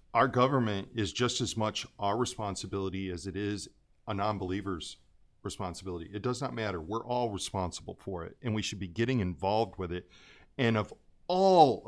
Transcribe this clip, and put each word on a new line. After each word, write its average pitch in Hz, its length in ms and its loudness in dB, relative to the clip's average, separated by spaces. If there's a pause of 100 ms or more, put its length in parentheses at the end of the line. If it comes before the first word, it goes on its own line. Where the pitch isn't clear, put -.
(140)
our 123 140 6
government 123 680 2
is 104 180 0
just - 280 0
as - 160 -2
much 107 300 -2 (120)
our 101 180 0
responsibility 95 960 -4
as 87 160 -8
it 95 100 -6
is 101 320 -4 (380)
a 107 80 -4
non-believer's 98 840 -4 (440)
responsibility. 90 680 -8
It 101 100 -6
does 123 180 -2
not 123 140 -4
matter. 104 260 -2
We're 98 240 -4
all 123 260 -2
responsible 92 680 -6
for 87 260 -8
it, - 180 -12
and 110 120 0
we 107 80 0
should 104 160 -6
be 95 80 -4
getting 117 340 0
involved 95 580 2
with 90 120 -4
it. 87 180 -6 (480)
And 113 200 4
of 104 160 0 (340)
all 180 600 8